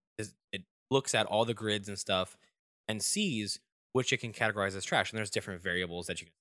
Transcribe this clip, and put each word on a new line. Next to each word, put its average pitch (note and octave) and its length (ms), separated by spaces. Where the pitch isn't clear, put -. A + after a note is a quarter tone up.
is, G#2+ 160
it F#2+ 120
looks C3 240
at G#2+ 120
all A2 180
the A#2 100
grids G#2 340
and G2+ 100
stuff F#2 380
and G#2+ 140
sees C3+ 580
which B2+ 200
it B2+ 60
can A2+ 140
categorize G2+ 440
as F#2+ 80
trash. A2+ 280
And A2 60
there's G#2+ 120
different F#2+ 320
variables F2 460
that F2 120
you E2+ 80
can - 120